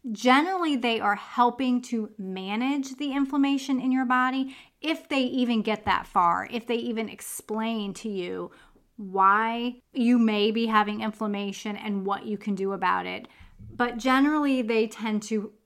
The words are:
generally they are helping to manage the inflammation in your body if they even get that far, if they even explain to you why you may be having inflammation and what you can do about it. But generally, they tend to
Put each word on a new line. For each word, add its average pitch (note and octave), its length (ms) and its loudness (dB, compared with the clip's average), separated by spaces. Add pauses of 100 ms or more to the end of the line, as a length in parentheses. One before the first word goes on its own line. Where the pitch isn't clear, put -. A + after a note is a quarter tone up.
(120)
generally D4+ 640 2
they A#3 240 0
are G3+ 160 0
helping B3 680 2
to G#3+ 340 -6
manage G#3+ 800 -4
the C#4+ 160 -4
inflammation C#4 680 2
in B3+ 140 0
your C4 120 2
body B3+ 500 0 (260)
if D#4 260 -4
they C4+ 140 2
even B3 400 2
get G#3 240 -2
that F#3+ 200 0
far, F3+ 460 2
if A#3+ 160 -6
they A#3+ 80 0
even A3+ 320 -4
explain G#3+ 880 -6
to - 160 -8
you F#3 420 -6 (460)
why A3 840 2 (120)
you A#3+ 260 4
may G#3+ 320 4
be A3+ 160 0
having G#3+ 340 2
inflammation G#3 760 -6
and G3+ 300 -4
what G3 220 -4
you G#3 100 -4
can G3+ 160 -4
do G3 200 -2
about F#3 340 0
it. F#3 200 -8 (480)
But A#3+ 220 -2
generally, C4+ 640 4
they A3+ 240 2
tend G#3+ 380 -4
to G#3+ 280 -2 (140)